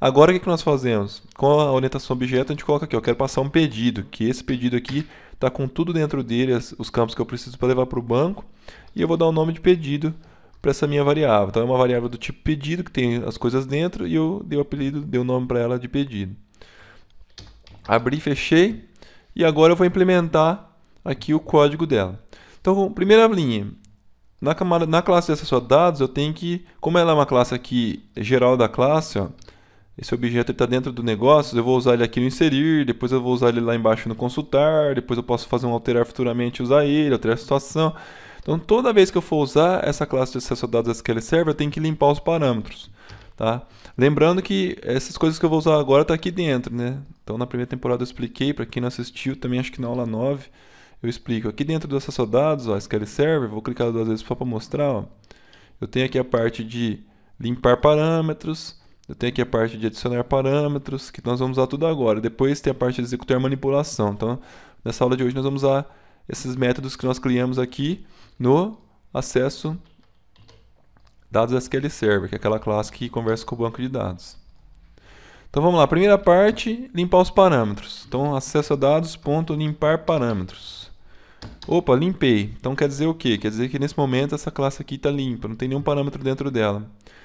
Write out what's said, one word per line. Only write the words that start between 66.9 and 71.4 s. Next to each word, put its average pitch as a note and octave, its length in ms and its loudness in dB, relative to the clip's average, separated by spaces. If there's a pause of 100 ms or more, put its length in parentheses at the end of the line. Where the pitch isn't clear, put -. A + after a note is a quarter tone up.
que - 100 -6
nós B2+ 120 -2
criamos B2+ 380 0
aqui C#3 480 -4 (320)
no D#3+ 400 2 (380)
acesso C#3 640 -4 (1500)
dados A#2 240 2